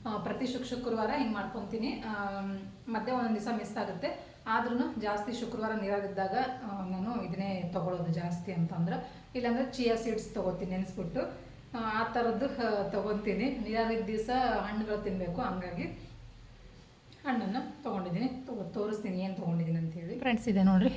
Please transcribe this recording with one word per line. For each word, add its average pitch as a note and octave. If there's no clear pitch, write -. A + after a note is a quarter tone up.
ಆ, G#3
ಪ್ರತಿ G#3
ಶುಕ್-, B3
ಶುಕ್ರವಾರ A3+
ಹಿಂಗ್ A3+
ಮಾಡ್ಕೊಂತೀನಿ. G#3+
ಆ, G3+
ಮಧ್ಯೆ A3+
ಒಂದೊಂದ್ A3+
ದಿವಸ A3+
ಮಿಸ್ -
ಆಗುತ್ತೆ, G3
ಆದ್ರೂನು A#3+
ಜಾಸ್ತಿ G#3
ಶುಕ್ರವಾರ G#3+
ನೀರಾಗಿದ್ದಾಗ, G3
ಆ, F#3+
ನಾನು F#3+
ಇದನ್ನೇ F3+
ತೊಗೊಳೋದು F3
ಜಾಸ್ತಿ E3+
ಅಂತಂದ್ರೆ. E3+
ಇಲ್ಲಾಂದ್ರೆ A#3+
ಚಿಯಾ A#3
ಸೀಡ್ಸ್ -
ತೊಗೋತೀನಿ F#3
ನೆನೆಸ್ಬಿಟ್ಟು, F#3+
ಆ, A3
ಆ A#3
ಥರದ್ದು, A3+
ಆ, G#3+
ತೊಗೊಂತೀನಿ. G#3
ನೀರಾಗಿದ್ದ A3
ದಿವಸ A3
ಹಣ್ಣುಗಳು G#3
ತಿನ್ಬೇಕು, F#3
ಹಂಗಾಗಿ F3+
ಹಣ್ಣನ್ನ A3+
ತೊಗೊಂಡಿದ್ದೀನಿ. G3
ತಗೋ-, G#3+
ತೋರಿಸ್ತೀನಿ G#3
ಏನ್ F#3+
ತೊಗೊಂಡಿದ್ದೀನಿ E3
ಅಂತ D#3+
ಹೇಳಿ. F3
ಫ್ರೆಂಡ್ಸ್, B3
ಇದೆ G3
ನೋಡ್ರಿ, F#3+